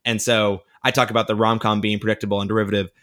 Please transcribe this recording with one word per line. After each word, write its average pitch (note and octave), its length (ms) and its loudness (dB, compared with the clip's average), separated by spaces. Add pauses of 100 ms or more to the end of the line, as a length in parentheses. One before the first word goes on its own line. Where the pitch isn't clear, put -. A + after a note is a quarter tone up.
And A2 160 -2
so G#2+ 420 0 (200)
I C3 80 2
talk B2 200 2
about A2 160 0
the A2 80 0
rom-com A2 460 2
being G#2 180 -2
predictable G#2 420 -2
and G2 80 -4
derivative. G#2 420 0 (120)